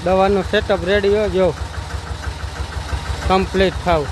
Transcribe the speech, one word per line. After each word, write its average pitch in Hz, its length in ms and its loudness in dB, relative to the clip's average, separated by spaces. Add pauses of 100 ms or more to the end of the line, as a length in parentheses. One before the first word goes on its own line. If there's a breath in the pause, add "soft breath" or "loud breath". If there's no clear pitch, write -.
દવાનો 190 380 4
સેટઅપ 202 420 0
રેડી 202 320 4
હો, 208 120 0
જો. 180 260 2 (1700)
કમ્પ્લીટ 190 460 2 (100)
થાવ. 165 280 2